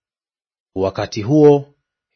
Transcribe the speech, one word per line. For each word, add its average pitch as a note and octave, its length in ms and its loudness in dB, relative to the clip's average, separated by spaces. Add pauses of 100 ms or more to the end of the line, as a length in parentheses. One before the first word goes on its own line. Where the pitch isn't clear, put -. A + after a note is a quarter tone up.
(760)
Wakati F#2+ 480 -8
huo, C#3+ 520 2 (420)